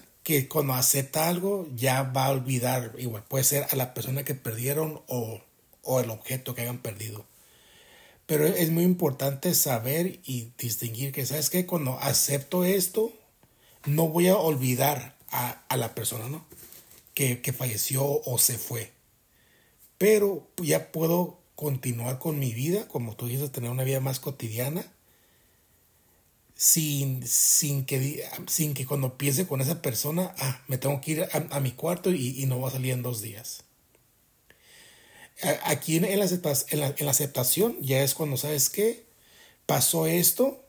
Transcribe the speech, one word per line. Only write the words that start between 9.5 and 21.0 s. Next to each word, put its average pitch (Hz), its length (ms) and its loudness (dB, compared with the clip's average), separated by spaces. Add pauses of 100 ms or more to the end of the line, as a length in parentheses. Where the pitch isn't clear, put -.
saber 143 720 0
y 120 340 -6
distinguir 120 540 -4
que, 135 140 -4
¿sabes 143 240 -2
qué? 180 160 2
Cuando 139 340 -2
acepto 143 640 2
esto, 196 480 2 (720)
no 156 240 4
voy 175 200 4
a 185 80 8
olvidar 135 800 2 (120)
a, - 400 -4
a 131 80 0
la 120 180 -2
persona, 117 360 -6
¿no? 156 160 -10 (640)
Que, 123 300 0
que 135 100 -4
falleció 135 720 -2
o 123 140 -2
se 120 180 4
fue. 113 360 -8 (1080)
Pero 202 580 4
ya 156 360 0
puedo 170 460 0 (160)